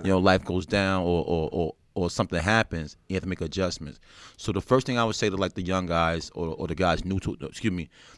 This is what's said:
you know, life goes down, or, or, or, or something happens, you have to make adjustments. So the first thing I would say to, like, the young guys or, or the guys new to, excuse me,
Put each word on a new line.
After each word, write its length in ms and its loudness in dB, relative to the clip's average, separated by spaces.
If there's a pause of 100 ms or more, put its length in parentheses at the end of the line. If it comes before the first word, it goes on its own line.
you 60 0
know, 100 6
life 240 4
goes 220 -2
down, 380 2
or, 220 2
or, 280 0
or, 220 0 (200)
or 140 0
something 320 -2
happens, 560 0 (100)
you 80 -4
have 80 -2
to 60 -4
make 120 -4
adjustments. 580 -4 (360)
So 160 -4
the 100 0
first 240 2
thing 120 -2
I 80 4
would 100 0
say 140 2
to, 80 -2
like, 160 0
the 100 -6
young 220 0
guys 500 0
or, 140 -4
or 180 -6
the 80 -4
guys 300 2
new 160 0
to, 200 -4
excuse 320 -4
me, 160 -6 (280)